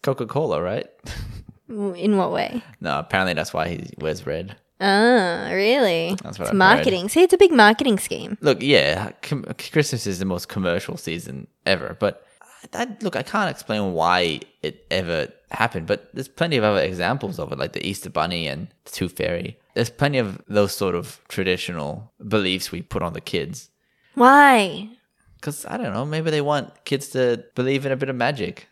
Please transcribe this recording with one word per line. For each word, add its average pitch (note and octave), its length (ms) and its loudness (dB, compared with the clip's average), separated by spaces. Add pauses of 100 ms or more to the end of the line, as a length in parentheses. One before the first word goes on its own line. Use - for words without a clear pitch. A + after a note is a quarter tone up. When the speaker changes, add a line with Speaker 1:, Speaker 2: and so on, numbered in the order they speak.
Speaker 1:
Coca-Cola, B2+ 580 -2
right? F#2 260 -4 (440)
<laughs> - 380 -20
Speaker 2:
W-, G3+ 260 -6
in G3 220 0
what F#3 160 0
way? - 300 -4 (180)
Speaker 1:
No, C#2+ 180 -2
apparently F#2 360 0
that's D#2 200 -4
why E2 140 -2
he - 300 -8
wears D#2 280 -4
red. F2 300 -8 (220)
Speaker 2:
Ah, G3 760 4
really? F#3+ 580 2 (120)
Speaker 1:
That's - 160 -12
what - 20 -12
Speaker 2:
It's - 0 -
Speaker 1:
I've - 80 -4
heard. - 100 0
Speaker 2:
marketing. F#3+ 500 4
See, E4+ 140 4
it's F4+ 100 6
a F4+ 60 4
big F#4 120 8
marketing A3+ 480 6
scheme. - 440 -6
Speaker 1:
Look, C#3 200 4
yeah, F#2+ 500 4 (100)
com-, - 220 -6 (280)
Christmas C#3+ 340 0
is F#2+ 120 -2
the F#2+ 80 -2
most F2+ 240 -4
commercial F2 480 -2
season E2 480 -10 (180)
ever, F2+ 340 0
but - 280 -2 (480)
I, - 80 -4
I, A#3+ 180 -6
look, G#3 160 -4
I - 60 -4
can't G3+ 280 -2
explain G2+ 440 -4
why E2 460 2 (220)
it - 280 -8
ever E2+ 380 -2 (220)
happened, G2 360 -2
but - 280 -2
there's C3 140 -8
plenty E3 300 -2
of G#2+ 60 2
other G2+ 180 4
examples F#2 560 -2
of C#2+ 140 -8
it, C#2 60 -8
like D2 140 -6
the - 140 -8
Easter - 240 -6
Bunny E2 380 -2
and D#2 200 -8 (160)
the - 60 -20
Tooth - 260 -4
Fairy. F2 420 -4 (160)
There's A#2 140 0
plenty C#3+ 300 -2
of G2 280 -4
those G#2 300 2
sort F#2 180 0
of - 340 -8
traditional F2+ 840 -4 (160)
beliefs F#2 420 0
we F2 120 -8
put - 200 -6
on E2+ 120 -4
the E2 80 -8
kids. - 480 -6 (440)
Speaker 2:
Why? A#3+ 760 6 (500)
Speaker 1:
'Cause, - 280 -10
I A3+ 100 -8
don't G#2+ 160 -6
know, B2 100 -4
maybe D#3+ 260 -4
they D3+ 120 0
want C#3+ 420 -4
kids - 260 -4
to A#2+ 320 0 (120)
believe C3+ 320 0
in C3+ 60 -2
a C3 40 0
bit C3+ 140 -4
of B2+ 60 -4
magic. A#2 560 -4